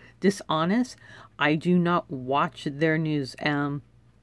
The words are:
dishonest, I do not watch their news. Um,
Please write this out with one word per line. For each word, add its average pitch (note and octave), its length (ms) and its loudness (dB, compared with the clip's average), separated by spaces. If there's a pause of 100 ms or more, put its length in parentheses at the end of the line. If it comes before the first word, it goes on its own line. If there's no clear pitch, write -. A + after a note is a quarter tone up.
(200)
dishonest, F#3+ 760 0 (420)
I D3 180 4
do E3+ 220 2
not F3 320 0
watch C#3 640 -4
their D#3 260 0
news. D3+ 460 -2
Um, C#3+ 380 -2 (420)